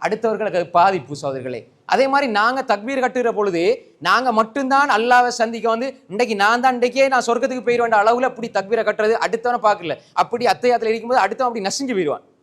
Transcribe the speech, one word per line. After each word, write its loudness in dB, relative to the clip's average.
அடுத்தவர்களுக்கு -2
அது 0
பாதிப்பு 2
சகோதரர்களே. -8
அதே 2
மாதிரி 0
நாங்க 0
தக்பீர் -4
கட்டுகிற 0
பொழுது, -2
நாங்க 2
மட்டும்தான் 0
அல்லாஹ்வை 4
சந்திக்க -2
வந்து, -4
"இன்றைக்கு -2
நான் 2
தான், 0
இன்றைக்கே 2
நான் 0
சொர்க்கத்துக்கு -2
போயிருவேன்ற" 2
அளவுல 2
அப்படி -4
தக்பீரை -2
கட்டுறது, 0
அடுத்தவனை -2
பார்க்கல. 0
அப்படி -2
அத்தையாத்துல 2
இருக்கும்போது 0
அடுத்தவன் -2
அப்படி -2
நசிஞ்சு -4
போயிடுவான். -2